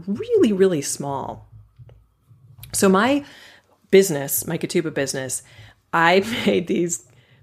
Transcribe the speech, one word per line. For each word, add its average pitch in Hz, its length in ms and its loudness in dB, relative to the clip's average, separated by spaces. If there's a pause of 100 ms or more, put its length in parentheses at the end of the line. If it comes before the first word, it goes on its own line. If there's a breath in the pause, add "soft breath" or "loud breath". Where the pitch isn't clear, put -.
really, 381 460 2
really 180 300 2
small. 135 640 -8 (1300)
So - 160 2
my 247 360 2 (640 loud breath)
business, 165 560 2
my 165 120 -4
Katuba 160 340 -4
business, 135 500 -6 (500 soft breath)
I 170 280 4
<laughs> 226 260 -4
made 190 200 0
these 170 400 -4 (360 soft breath)